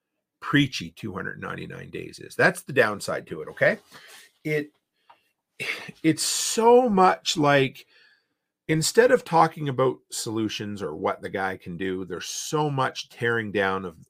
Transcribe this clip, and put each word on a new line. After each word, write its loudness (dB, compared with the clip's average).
preachy 0
two -12
hundred -10
ninety-nine -12
Days -12
is. -18
That's 2
the -12
downside 0
to -10
it, -12
okay? 0
It, -4
it's 2
so 4
much 4
like, 4
instead 4
of 4
talking 2
about 0
solutions -4
or -6
what -4
the -8
guy -4
can -12
do, -4
there's -10
so -4
much -4
tearing -4
down 0
of, -12